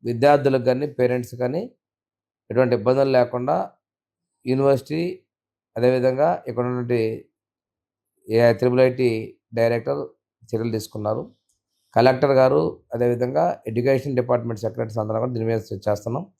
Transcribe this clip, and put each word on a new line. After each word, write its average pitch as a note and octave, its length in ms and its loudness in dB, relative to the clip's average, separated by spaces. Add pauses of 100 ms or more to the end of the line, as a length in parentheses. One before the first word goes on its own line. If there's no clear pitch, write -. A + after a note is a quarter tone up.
విద్యార్థులకు C3 640 2
కానీ C3 180 0 (120)
పేరెంట్స్ B2 440 0
కానీ C#3 200 -4 (880)
ఎటువంటి A#2+ 280 2
ఇబ్బందులు C3 400 2
లేకుండా B2 380 0 (880)
యూనివర్సిటీ C3+ 560 0 (720)
అదేవిధంగా B2+ 540 2 (160)
ఇక్కడ B2 180 -4
ఉన్నటువంటి B2 360 -2 (1300)
ఏ-, A#2 300 4
ట్రిపుల్ B2 300 4
ఐటీ B2+ 220 0 (480)
డైరెక్టర్ A#2 440 0 (460)
చర్యలు A2+ 300 -4
తీసుకున్నారు. G#2+ 440 -6 (760)
కలెక్టర్ C3 440 4
గారు C3 200 4 (340)
అదేవిధంగా B2 520 0 (200)
ఎడ్యుకేషన్ B2+ 540 -2
డిపార్ట్‌మెంట్ A#2 440 -2
సెక్రటరీస్ A2+ 380 -6
అందరం A2 200 -4
కూడా B2+ 120 -4
దీని A2+ 160 -4
మీద A2+ 180 0
చర్చ G2 180 -10
చేస్తున్నాం. A#2 380 -4 (160)